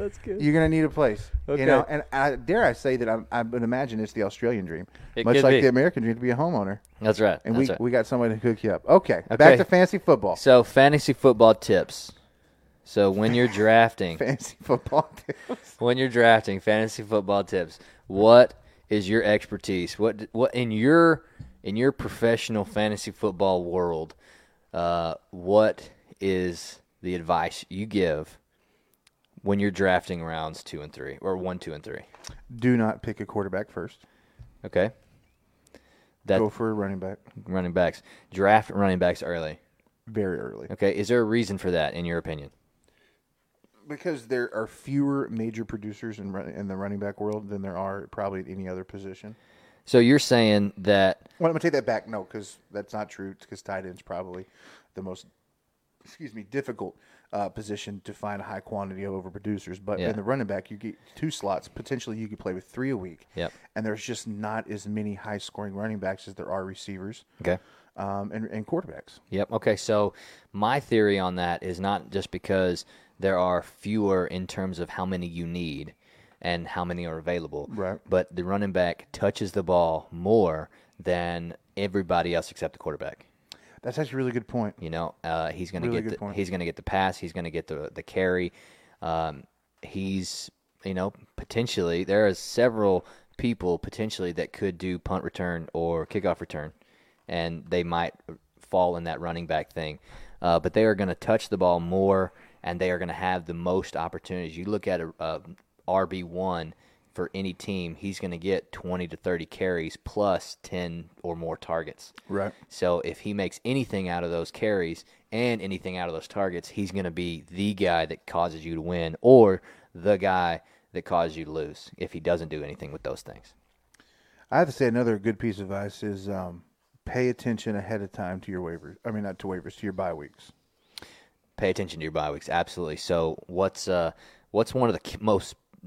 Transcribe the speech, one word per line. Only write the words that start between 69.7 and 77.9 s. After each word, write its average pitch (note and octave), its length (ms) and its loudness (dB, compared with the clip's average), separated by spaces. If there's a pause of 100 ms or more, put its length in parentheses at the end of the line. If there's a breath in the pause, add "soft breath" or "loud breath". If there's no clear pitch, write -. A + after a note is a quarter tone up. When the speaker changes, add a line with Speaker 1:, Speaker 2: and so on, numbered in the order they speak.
Speaker 1:
so G#2 360 0 (400 loud breath)
my A2 260 0
theory G#2+ 400 4
on F#2 180 -2
that F2 260 -2
is F2+ 180 -8
not F#2+ 300 -2
just G2 200 -6
because F#2 540 0 (360 soft breath)
there F#2+ 180 2
are F2+ 240 2
fewer G2+ 640 0
in F#2 200 -6
terms F#2 320 -6
of E2+ 120 -8
how F#2 140 -6
many F#2 220 -4
you E2+ 200 -8
need D#2+ 460 -8 (480 soft breath)
and F2 280 -4
how F2+ 160 -4
many F2 200 -6
are D#2+ 140 -8
available, D#2 560 -6
Speaker 2:
Right. F#2+ 240 -4 (100)